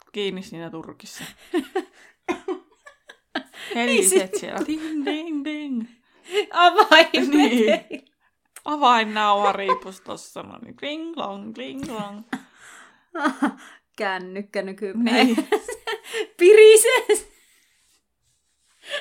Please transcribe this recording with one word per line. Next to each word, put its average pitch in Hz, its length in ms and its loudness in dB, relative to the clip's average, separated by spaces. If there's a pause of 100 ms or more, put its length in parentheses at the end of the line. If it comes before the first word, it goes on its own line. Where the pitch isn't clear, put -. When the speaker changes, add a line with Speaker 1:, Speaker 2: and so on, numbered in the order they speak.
(120)
Speaker 1:
kiinni 190 300 -8
siinä 165 280 -14
turkissa. - 540 -18 (280)
Speaker 2:
<laughs> 330 120 -4 (2000)
Speaker 1:
Heliset 233 460 0
Speaker 2:
Ei 185 80 -6
sit 427 60 -10
Speaker 1:
siellä. - 320 -8
Ding, 311 400 -8
ding, 302 380 -8
ding. 294 400 -8 (680)
Speaker 2:
Avain 339 560 6 (220)
Speaker 1:
Niin. 247 440 4
Speaker 2:
eteen. - 280 -8 (600)
Speaker 1:
Avainnauha 214 880 2
riipus 196 480 -6
tossa, - 420 -16
no - 200 -18
niin. - 140 -20
Kling, 320 380 -10
klong, 208 400 -12
kling, 269 320 -14
klong. 208 360 -12 (920)
Speaker 2:
<laughs> - 840 -6
Kännykkä 190 640 -8
nykypäivänä. 220 600 -2
Speaker 1:
Niin. 233 120 2 (520)
Speaker 2:
<laughs> - 500 -10
Pirisee. 427 880 8 (1700)